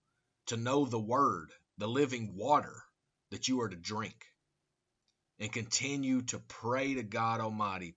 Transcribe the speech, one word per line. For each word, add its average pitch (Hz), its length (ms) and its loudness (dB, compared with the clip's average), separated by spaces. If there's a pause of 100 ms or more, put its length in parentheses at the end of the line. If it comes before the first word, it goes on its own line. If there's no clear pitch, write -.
(460)
to 117 100 -2
know 131 280 4
the 117 140 0
Word, 110 540 2 (260)
the 107 80 -2
living 120 480 0
water 113 400 2 (560)
that - 160 -4
you 131 140 2
are 113 80 2
to 92 80 -10
drink. 107 500 -8 (1120)
And 107 120 -6
continue 131 720 0
to 120 160 -6
pray 131 560 -2
to 127 80 -2
God 113 380 0
Almighty, 101 560 -2